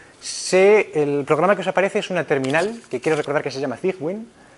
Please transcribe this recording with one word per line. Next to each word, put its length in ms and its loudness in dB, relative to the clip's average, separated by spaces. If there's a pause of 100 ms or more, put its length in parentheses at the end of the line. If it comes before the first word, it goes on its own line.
(200)
se, 760 2
el 300 0
programa 320 2
que 60 -4
os 40 -6
aparece 320 0
es 100 -6
una 140 -2
terminal, 640 -2
que 120 -6
quiero 160 0
recordar 260 -2
que 80 -6
se 100 -8
llama 160 -4
Cygwin, 540 -6 (280)